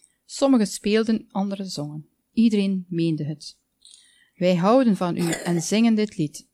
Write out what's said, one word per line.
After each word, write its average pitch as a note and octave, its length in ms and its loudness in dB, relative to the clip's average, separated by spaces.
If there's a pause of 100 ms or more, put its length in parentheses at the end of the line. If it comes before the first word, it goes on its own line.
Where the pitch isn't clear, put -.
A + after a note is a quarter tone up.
(240)
Sommigen C4 420 2
speelden, G#3+ 640 0
anderen G3 360 -4
zongen. D3+ 420 -10 (240)
Iedereen G3 560 0
meende E3 360 -2
het. D3 340 -12 (760)
"Wij F3+ 220 2
houden G#3+ 400 4
van F3 200 -4
u E3+ 140 -2
en E3+ 320 -2
zingen A3 320 2
dit G#3+ 220 -2
lied. - 380 -6